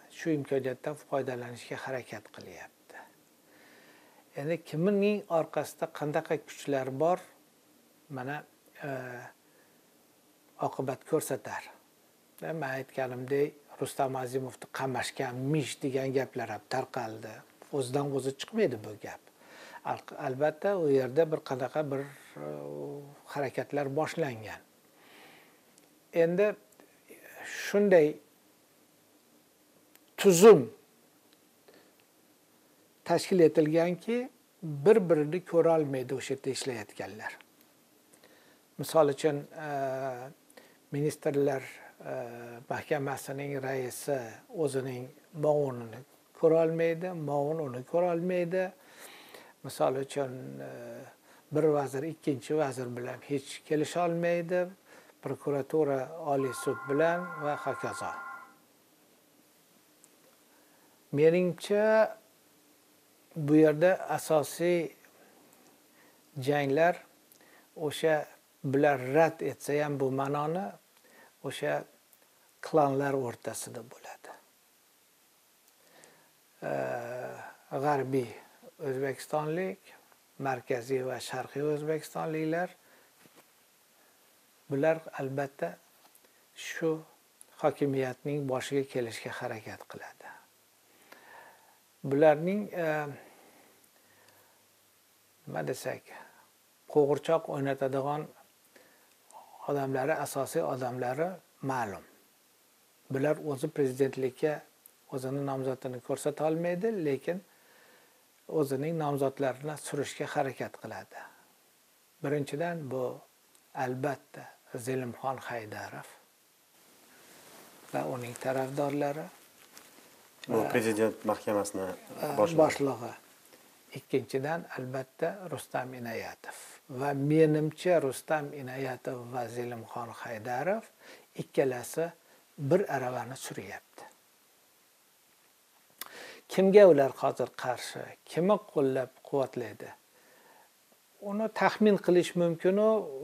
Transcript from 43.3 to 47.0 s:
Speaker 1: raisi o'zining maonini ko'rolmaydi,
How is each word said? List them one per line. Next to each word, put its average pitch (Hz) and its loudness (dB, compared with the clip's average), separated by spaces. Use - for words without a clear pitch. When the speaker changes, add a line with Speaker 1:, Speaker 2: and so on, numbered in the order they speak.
Speaker 1:
raisi 131 -4
o'zining 131 -2
maonini 135 0
ko'rolmaydi, 165 4